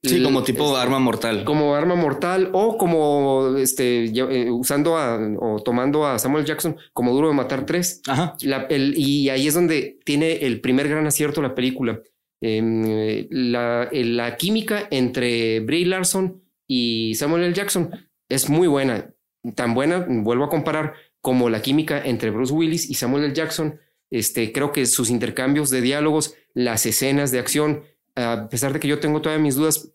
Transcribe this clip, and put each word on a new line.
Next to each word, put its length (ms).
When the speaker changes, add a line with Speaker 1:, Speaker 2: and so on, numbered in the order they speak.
Speaker 1:
Sí, 100
Speaker 2:
l-, 100
Speaker 1:
como 180
tipo 240
Speaker 2:
este, 140
Speaker 1:
Arma 180
Mortal. 460
Speaker 2:
como 300
Arma 200
Mortal 560
o 260
como, 800
este, 540
ya, 140
eh, 260
usando 460
a, 200
o 240
tomando 420
a 140
Samuel 240
Jackson 320
como 220
Duro 160
de 40
Matar 320
tres. 420
Speaker 1:
Ajá. 340
Speaker 2:
La, 220
el, 340
y 320
ahí 180
es 60
donde 500
tiene 420
el 140
primer 300
gran 180
acierto 340
la 140
película. 460
Em, 440
eh, 460
la, 640
eh, 100
la 320
química 560
entre 680
Brie 240
Larson 560
y 480
Samuel 300
L. 80
Jackson 360
es 220
muy 180
buena. 420
Tan 180
buena, 360
vuelvo 340
a 60
comparar, 460
como 280
la 120
química 420
entre 280
Bruce 220
Willis 360
y 60
Samuel 280
L. 100
Jackson. 460
Este, 400
creo 220
que 120
sus 240
intercambios 600
de 100
diálogos, 540
las 320
escenas 460
de 80
acción, 440
a 340
pesar 240
de 80
que 80
yo 100
tengo 220
todavía 200
mis 140
dudas. 400